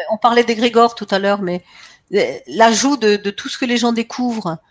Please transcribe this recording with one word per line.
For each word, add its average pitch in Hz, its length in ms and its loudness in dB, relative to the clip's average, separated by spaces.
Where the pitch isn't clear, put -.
on 214 60 -2
parlait 240 260 2
d'égrégore 233 500 2
tout 208 160 -12
à 196 80 0
l'heure, 202 240 -2
mais, 180 200 -4
euh, 202 40 0
l'ajout 226 480 2
de, 208 200 2
de 202 140 -4
tout 233 180 -10
ce - 100 -10
que 269 60 -4
les 240 120 0
gens 233 160 0
découvrent, 226 680 -4